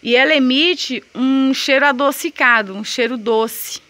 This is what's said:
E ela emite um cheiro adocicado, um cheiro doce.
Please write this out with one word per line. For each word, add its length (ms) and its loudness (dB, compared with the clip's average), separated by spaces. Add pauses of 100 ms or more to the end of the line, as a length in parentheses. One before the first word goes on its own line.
E 140 0
ela 180 4
emite 680 0 (100)
um 380 2
cheiro 320 2
adocicado, 880 0
um 80 -10
cheiro 360 -4
doce. 720 -4